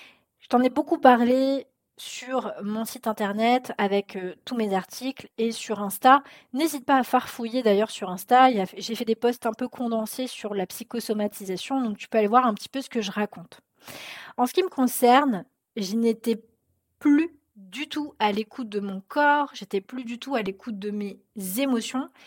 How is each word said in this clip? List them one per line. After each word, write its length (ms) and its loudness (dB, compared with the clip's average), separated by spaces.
Je 80 -20
t'en 140 4
ai 80 4
beaucoup 280 0
parlé 680 6
sur 560 -8
mon 220 -4
site 220 -10
internet 720 0
avec, 380 0
heu, 180 -8
tous 120 -8
mes 180 0
articles 540 -6
et 140 0
sur 280 -6
Insta. 420 4
N'hésite 320 -2
pas 140 4
à 60 2
farfouiller 580 -2
d'ailleurs 280 4
sur 200 -8
Insta, 400 6
il 60 0
y 40 0
a, 40 0
j'ai 200 -8
fait 80 -4
des 100 0
posts 320 0
un 60 -2
peu 160 -6
condensés 580 -6
sur 280 -8
la 120 -2
psychosomatisation, 1120 -6
donc 160 -4
tu 120 -16
peux 100 0
aller 80 4
voir 200 4
un 80 2
petit 140 -12
peu 140 -8
ce 80 -14
que 100 -2
je 120 -4
raconte. 480 -8
En 100 2
ce 60 -4
qui 100 0
me 60 0
concerne, 760 4
je 180 -4
n'étais 480 0
plus 320 4
du 340 -12
tout 300 -8
à 140 2
l'écoute 360 -6
de 120 -6
mon 260 -8
corps, 480 2
j'étais 260 -6
plus 240 -12
du 140 -10
tout 160 -8
à 80 0
l'écoute 380 -8
de 100 -6
mes 300 -8
émotions, 500 -2